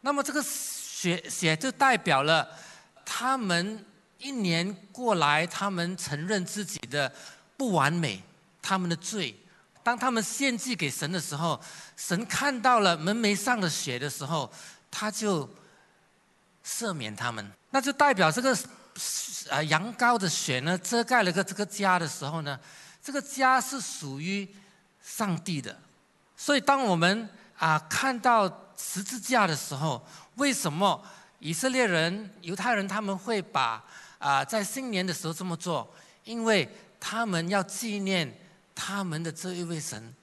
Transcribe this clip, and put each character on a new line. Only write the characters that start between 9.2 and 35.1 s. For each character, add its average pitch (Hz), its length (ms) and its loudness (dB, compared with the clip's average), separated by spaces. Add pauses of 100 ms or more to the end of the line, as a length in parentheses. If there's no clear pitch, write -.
当 240 160 0
他 247 120 2
们 226 120 2
献 262 340 0
祭 240 200 -4
给 151 140 -2
神 143 220 -4
的 185 80 -2
时 147 160 -6
候， 156 240 0 (360)
神 196 320 -2
看 269 340 0
到 247 180 6
了 185 160 6
门 165 220 -2
楣 208 180 2
上 247 240 0
的 185 100 2
血 123 300 -4
的 143 100 -4
时 - 160 -8
候， 139 260 -4 (380)
他 214 220 -4
就 190 360 0 (1160)
赦 214 280 -4
免 110 220 -6
他 120 160 -2
们。 104 200 -8 (200)
那 262 100 4
就 277 100 0
代 285 220 6
表 175 180 6
这 240 100 -2
个， 254 160 4 (920)
呃， 143 160 0
羊 170 300 2
羔 240 220 4
的 190 120 0
血 131 300 0
呢， 170 180 0
遮 233 260 0
盖 233 200 4
了 180 80 4
个， 180 120 2
这 185 100 -4
个 202 120 -2
家 190 340 2
的 165 80 -2
时 - 180 -8
候 156 160 -4
呢， 143 180 -6 (440)
这 277 100 -10
个 277 80 -2
家 262 400 4
是 262 180 -6
属 139 400 -8
于 190 300 -4 (540)
上 190 400 -2
帝 156 180 -4
的。 107 160 -12 (580)
所 285 220 2
以 - 20 4
当 277 220 4
我 202 140 4
们， 196 340 2 (300)
啊， 156 180 4 (100)
看 262 320 0
到 220 320 6 (240)
十 - 280 -6
字 254 160 -8
架 226 260 4
的 160 100 2
时 143 200 -6
候， 139 280 -2 (340)
为 277 140 2
什 180 200 0
么 180 280 2 (380)
以 160 160 -4
色 254 160 0
列 254 160 4
人、 180 420 2 (140)
犹 170 140 -6
太 208 180 0
人 202 140 0
他 196 120 -2
们 196 160 -2
会 214 240 -2
把， 120 440 -2 (340)
啊， 139 260 2
在 208 200 -2
新 262 260 -8
年 185 160 0
的 175 80 -2